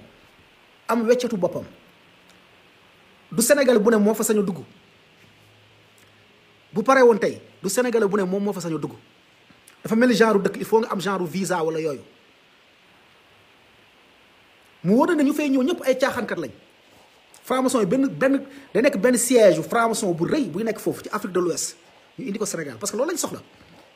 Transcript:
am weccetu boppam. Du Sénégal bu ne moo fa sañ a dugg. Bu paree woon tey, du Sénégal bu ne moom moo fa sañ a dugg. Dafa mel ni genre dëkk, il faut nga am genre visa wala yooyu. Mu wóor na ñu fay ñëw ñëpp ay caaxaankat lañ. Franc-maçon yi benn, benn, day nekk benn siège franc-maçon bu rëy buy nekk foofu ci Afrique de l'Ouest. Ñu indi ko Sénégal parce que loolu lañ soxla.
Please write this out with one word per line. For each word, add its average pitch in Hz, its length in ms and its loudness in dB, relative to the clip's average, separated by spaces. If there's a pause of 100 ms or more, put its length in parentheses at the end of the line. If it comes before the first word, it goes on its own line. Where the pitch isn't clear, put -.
(880)
am 233 180 -2
weccetu 240 300 0
boppam. 170 260 -4 (1700)
Du 160 120 -2
Sénégal 262 360 4
bu 208 120 2
ne 226 60 4
moo 208 180 4
fa 214 100 -4
sañ 214 140 0
a 202 40 2
dugg. 180 160 -6 (2250)
Bu 202 100 -2
paree 262 200 4
woon 233 160 8
tey, 147 220 -4 (220)
du 175 60 -6
Sénégal 226 400 0
bu 190 80 -2
ne 196 80 0
moom 190 180 -2
moo 202 100 -2
fa 185 80 -10
sañ 165 140 -6
a 151 40 -4
dugg. 143 140 -10 (920)
Dafa 208 100 -2
mel 240 140 4
ni 226 80 2
genre 214 260 4
dëkk, - 140 -4
il - 80 -10
faut 220 160 2
nga - 100 -4
am 208 100 -6
genre 185 240 -4
visa 175 380 -4
wala 160 180 -4
yooyu. 147 200 -6 (2750)
Mu 180 120 2
wóor 320 200 4
na 302 80 2
ñu 277 100 2
fay 302 160 -2
ñëw 262 140 2
ñëpp 349 240 -2
ay 262 100 2
caaxaankat 247 420 -4
lañ. 139 120 -8 (960)
Franc-maçon 254 360 0
yi 202 60 2
benn, 262 220 0
benn, 262 360 -2 (300)
day 214 80 2
nekk 277 180 2
benn 247 160 2
siège 208 460 6
franc-maçon 226 500 0
bu 165 140 -4
rëy 294 240 0
buy 175 140 -6
nekk 220 140 -4
foofu - 260 -6
ci - 80 -14
Afrique 180 200 -8
de 180 80 0
l'Ouest. 165 360 -4 (420)
Ñu 262 100 -10
indi 196 100 -6
ko 208 80 -6
Sénégal 143 320 -8
parce 196 140 -8
que 214 40 -8
loolu 277 140 -2
lañ 339 60 -4
soxla. 165 240 -8 (560)